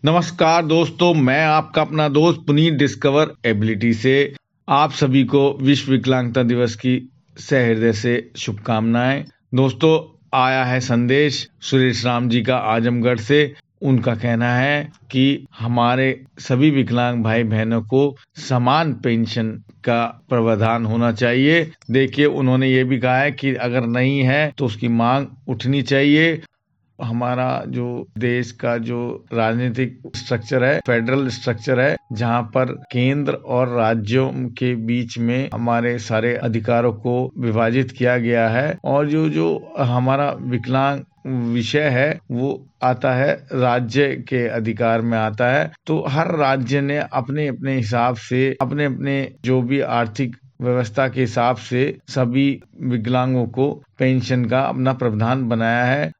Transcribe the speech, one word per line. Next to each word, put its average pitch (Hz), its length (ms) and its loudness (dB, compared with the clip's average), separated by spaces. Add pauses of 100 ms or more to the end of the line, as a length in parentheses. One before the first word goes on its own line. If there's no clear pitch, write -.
नमस्कार 170 600 2
दोस्तों, 165 480 2
मैं 143 320 2
आपका 156 360 2
अपना 151 280 0
दोस्त 160 380 4
पुनीत 156 260 4
डिस्कवर 143 600 2 (120)
एबिलिटी 110 480 2
से 135 420 2 (340)
आप 147 220 4
सभी 135 320 2
को 139 380 2
विश्व 139 300 2
विकलांगता 127 520 0
दिवस 120 320 0
की 127 340 -2 (280)
सहृदय 117 560 2
से 120 440 -2
शुभकामनाएं। 120 880 -2 (280)
दोस्तों, 156 680 2 (140)
आया 131 300 2
है 127 160 0
संदेश 123 720 0 (120)
सुरेश 127 440 2
राम 120 240 0
जी 120 120 2
का 127 160 0
आजमगढ़ 117 600 0
से। 143 340 2 (280)
उनका 127 340 2
कहना 120 400 0
है 147 360 -2 (200)
कि 135 360 0 (120)
हमारे 120 640 0 (160)
सभी 139 320 2
विकलांग 120 520 0
भाई 110 200 2
बहनों 110 380 0
को 135 340 0 (200)
समान 135 580 0
पेंशन 113 580 -2 (320)
का 117 460 -2
प्रावधान 113 560 2
होना 117 260 0
चाहिए। 131 600 2 (200)
देखिए, 135 340 2
उन्होंने 131 440 2
ये 131 140 4
भी 127 160 0
कहा 127 180 0
है 143 140 0
कि 135 240 -2
अगर 123 300 -2
नहीं 127 340 0
है 143 380 2
तो 147 80 -2
उसकी 110 220 -4
मांग 117 400 2 (200)
उठनी 135 340 -2
चाहिए। 147 600 2 (640)
हमारा 123 640 -2
जो 123 400 -6 (100)
देश 120 340 0
का 120 260 -4
जो 120 560 -6
राजनीतिक 117 680 -2 (160)
structure 123 480 -2
है, 143 160 2
federal 127 480 0
structure 120 520 -2
है, 135 180 2 (160)
जहाँ 117 300 0
पर 127 220 0 (260)
केंद्र 135 420 0
और 127 340 -2
राज्यों 117 640 0
के 127 440 -4
बीच 117 420 -4
में 120 360 -2
हमारे 120 460 -2
सारे 113 360 -2
अधिकारों 117 580 0
को 123 440 -4
विभाजित 117 540 0
किया 123 260 0
गया 117 320 2
है 131 340 -2
और 143 240 0
जो, 156 220 0
जो 160 500 -2
हमारा 131 520 0
विकलांग 131 680 -2 (260)
विषय 120 560 -2
है 143 360 0 (120)
वो 127 360 -4 (160)
आता 127 300 0
है 139 400 0
राज्य 123 540 2
के 127 400 -4
अधिकार 113 540 0
में 117 160 0
आता 110 300 0
है। 151 240 0 (140)
तो 160 240 -2
हर 165 260 0
राज्य 135 460 0
ने 143 160 -2
अपने 143 500 -4
अपने 135 280 -6
हिसाब 120 400 0
से 131 460 -2
अपने 139 240 -2
अपने 139 460 -4 (140)
जो 127 160 2
भी 131 180 -2
आर्थिक 120 560 -2 (260)
व्यवस्था 123 460 0
के 131 140 -2
हिसाब 120 340 2
से 127 420 -4 (100)
सभी 131 540 0 (200)
विकलांगों 127 640 0
को 127 380 -2 (160)
पेंशन 131 460 0
का 127 160 0
अपना 131 320 0
प्रावधान 120 560 -2
बनाया 117 360 0
है। 147 340 -2